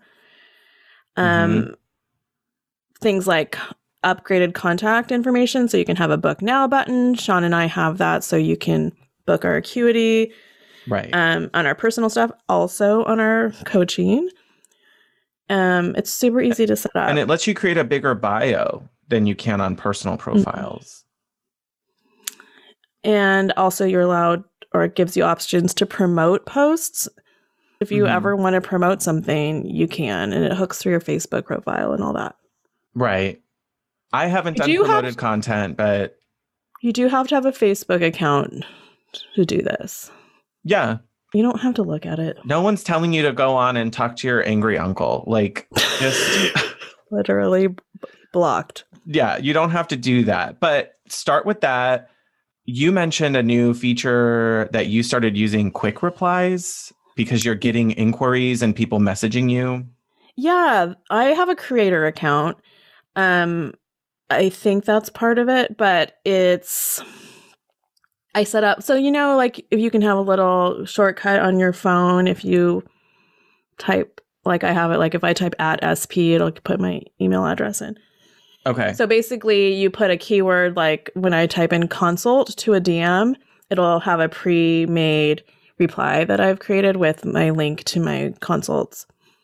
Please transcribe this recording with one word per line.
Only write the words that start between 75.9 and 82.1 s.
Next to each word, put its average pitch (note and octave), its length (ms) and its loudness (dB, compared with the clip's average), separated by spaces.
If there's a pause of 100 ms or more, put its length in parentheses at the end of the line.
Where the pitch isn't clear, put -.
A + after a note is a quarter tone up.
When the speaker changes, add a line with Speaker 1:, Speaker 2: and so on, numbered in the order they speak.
Speaker 1:
P, E3+ 280 0
it'll E3 160 2
put F#3+ 300 -6
my F3+ 200 -4 (200)
email F#3 260 0
address G#3 340 -4
in. G#3+ 160 -12 (680)
Speaker 2:
Okay. A#2+ 280 -2
Speaker 1:
So A3 120 -2
basically, G#3+ 680 2
you F#3+ 160 2
put G3 200 0
a F3 60 0
keyword, F3+ 600 2
like, D#3 380 0
when F#3 180 0
I E3 140 2
type E3 260 0
in E3+ 160 2
consult A#3 720 0